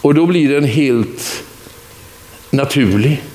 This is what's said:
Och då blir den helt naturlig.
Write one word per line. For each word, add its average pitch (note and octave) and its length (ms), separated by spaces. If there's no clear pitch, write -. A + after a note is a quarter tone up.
Och D3 120
då E3 120
blir E3+ 240
den C#3+ 140
helt B2 800
naturlig. C3+ 720